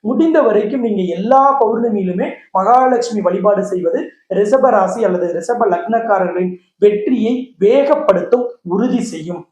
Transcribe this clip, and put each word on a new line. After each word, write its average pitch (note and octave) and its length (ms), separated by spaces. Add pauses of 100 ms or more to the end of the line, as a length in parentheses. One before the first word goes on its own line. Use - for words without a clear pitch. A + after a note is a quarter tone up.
முடிந்த D#4+ 380
வரைக்கும் A3 400
நீங்க G3+ 160 (140)
எல்லா B3 260 (180)
பௌர்ணமியிலுமே A3 640 (320)
மகாலட்சுமி A#3 680
வழிபாடு F#3+ 420
செய்வது F3+ 300 (380)
ரிஷப B3+ 380
ராசி F#3+ 320
அல்லது F3 180 (100)
ரிஷப A3 380
லக்னக்காரர்களின் F#3 800 (320)
வெற்றியை G#3+ 500 (300)
வேகப்படுத்தும், B3 840 (280)
உறுதி A3+ 280 (100)
செய்யும். D#3+ 400